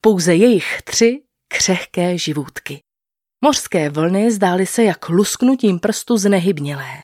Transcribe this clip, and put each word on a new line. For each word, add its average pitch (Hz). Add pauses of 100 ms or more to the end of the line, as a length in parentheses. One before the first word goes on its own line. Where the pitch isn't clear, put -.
Pouze 180
jejich 214
tři 240 (260)
křehké 180
živůdky. 147 (640)
Mořské 185
vlny 180
zdály 190
se 233
jak 190
lusknutím 202
prstu 220
znehybnělé. 165 (140)